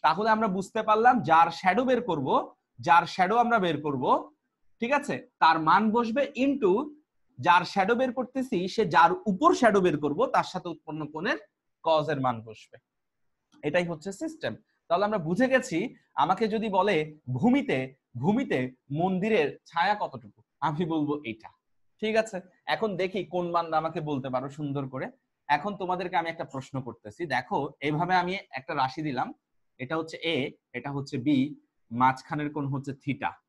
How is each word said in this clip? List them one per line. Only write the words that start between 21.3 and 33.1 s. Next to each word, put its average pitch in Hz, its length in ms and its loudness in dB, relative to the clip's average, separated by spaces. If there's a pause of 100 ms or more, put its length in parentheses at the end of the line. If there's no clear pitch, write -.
ঠিক 214 140 -2
আছে, 214 220 -2 (280)
এখন 160 240 -2 (120)
দেখি 190 180 -4 (140)
কোন 180 180 -2
মান 170 220 0
আমাকে 160 280 -2
বলতে 139 280 -6
পারো 127 200 -4
সুন্দর 139 340 -6 (100)
করে। 143 140 -8 (400)
এখন 151 240 0 (100)
তোমাদেরকে 180 340 -4
আমি 165 140 -2
একটা 160 240 -8
প্রশ্ন 131 280 -12
করতেছি, 107 440 -14
দেখো 135 340 -2 (220)
এইভাবে 156 340 -2
আমি 180 180 0 (260)
একটা 160 160 -10
রাশি 135 260 -4
দিলাম, 151 260 -4 (520)
এটা 131 200 -6
হচ্ছে 160 180 -10
এ, 165 200 -4 (400)
এটা 123 140 -10
হচ্ছে 139 260 -8
B, 135 200 2 (540)
মাঝখানের 131 640 0
কোণ 147 180 -4
হচ্ছে 139 200 -8
থিটা। 104 380 -6 (180)